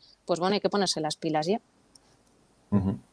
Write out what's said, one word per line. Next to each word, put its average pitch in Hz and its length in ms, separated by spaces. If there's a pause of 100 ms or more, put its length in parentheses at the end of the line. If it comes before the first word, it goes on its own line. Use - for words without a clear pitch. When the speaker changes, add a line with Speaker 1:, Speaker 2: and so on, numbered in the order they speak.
(260)
Speaker 1:
pues 170 140
bueno, 190 160
hay - 60
que - 80
ponerse 185 320
las 156 160
pilas 156 300
ya. 214 140 (1120)
Speaker 2:
Ujú. 98 260 (160)